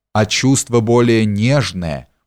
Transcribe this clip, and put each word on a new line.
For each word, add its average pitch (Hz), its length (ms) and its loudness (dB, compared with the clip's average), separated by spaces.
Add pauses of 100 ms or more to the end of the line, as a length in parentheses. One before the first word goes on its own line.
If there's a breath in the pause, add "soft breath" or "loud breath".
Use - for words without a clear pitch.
(140)
а 107 140 0
чувство 123 540 0
более 117 440 2
нежное, 101 840 -2 (180)